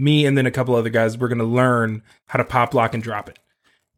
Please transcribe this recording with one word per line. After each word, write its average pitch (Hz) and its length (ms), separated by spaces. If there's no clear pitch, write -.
me 147 240
and 139 120
then 131 80
a 123 60
couple 127 240
other 117 140
guys, 113 280
were 123 100
gonna 117 160
learn 117 580
how - 100
to 120 80
pop, 123 280
lock, 113 200
and 113 100
drop 107 260
it. - 100